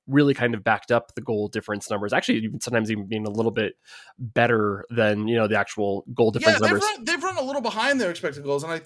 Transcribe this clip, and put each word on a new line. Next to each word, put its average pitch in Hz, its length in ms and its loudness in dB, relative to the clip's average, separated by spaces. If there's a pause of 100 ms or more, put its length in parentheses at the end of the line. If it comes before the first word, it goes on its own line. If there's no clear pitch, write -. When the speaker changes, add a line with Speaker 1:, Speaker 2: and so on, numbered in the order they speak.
Speaker 1:
really 143 260 4
kind 120 200 0
of 101 100 -6
backed 110 280 2
up 117 240 2
the 113 60 -8
goal 104 280 -2
difference 104 400 -6
numbers, 104 240 -2
actually - 240 2
even 110 240 -4
sometimes 113 280 0
even 104 160 -4
being 107 200 -4
a 104 40 -4
little 110 220 0
bit 107 240 -4 (420)
better 110 720 0
than, 107 380 2
you 117 80 2
know, 110 120 4
the 104 120 2
actual 101 540 -2
goal 113 180 4
difference 120 240 2
Speaker 2:
Yeah, - 40 0
they've - 120 4
Speaker 1:
numbers. 101 120 2 (120)
Speaker 2:
run, 240 80 -14
they've 320 200 -2
run 370 140 -4
a 302 40 -2
little 269 200 -4
behind 233 380 0
their 190 120 0
expected 143 340 -6
goals, 143 180 0
and 160 80 -8
I, 165 140 -6